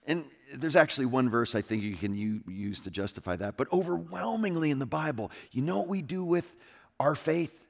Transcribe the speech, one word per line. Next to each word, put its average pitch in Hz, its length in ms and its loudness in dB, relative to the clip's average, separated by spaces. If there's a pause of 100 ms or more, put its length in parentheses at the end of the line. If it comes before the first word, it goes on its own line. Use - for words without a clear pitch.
And 160 180 0 (300)
there's 147 200 0
actually 143 300 6
one 127 240 4
verse 117 240 2
I 107 80 2
think 107 220 -2
you 104 120 -4
can 101 200 -2
u-, 107 320 -2
use 98 320 -6
to - 100 -10
justify 92 460 -4
that. 101 200 -6
But 135 160 -2
overwhelmingly 175 1000 0
in 135 80 0
the 135 80 -4
Bible, 147 420 -2 (220)
you 127 100 -2
know 180 160 0
what 185 120 -2
we 190 120 -2
do 180 220 -6
with 170 320 0 (440)
our 147 140 4
faith? 160 400 0 (160)